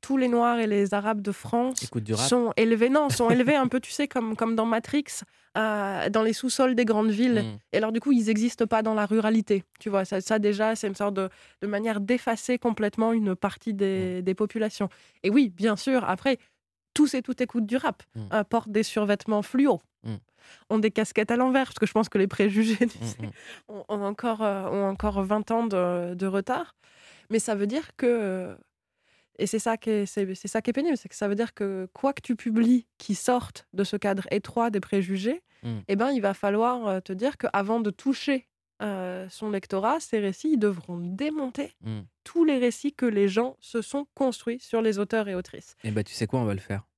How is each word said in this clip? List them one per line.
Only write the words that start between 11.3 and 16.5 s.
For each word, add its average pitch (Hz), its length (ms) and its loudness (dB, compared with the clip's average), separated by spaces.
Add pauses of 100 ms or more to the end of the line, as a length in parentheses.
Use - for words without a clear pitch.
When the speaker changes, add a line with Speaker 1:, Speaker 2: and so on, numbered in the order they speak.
Speaker 1:
de 196 40 -6
manière 208 340 -2
d'effacer 240 580 0
complètement 220 540 0
une 208 220 0
partie 202 400 -4
des, 190 460 -2
Speaker 2:
Mm. - 20 -6
Speaker 1:
des 185 120 0
populations. 214 540 -2 (360)
Et 190 60 4
oui, 240 200 6
bien 196 260 0
sûr, 254 320 0
après, 233 300 0 (560)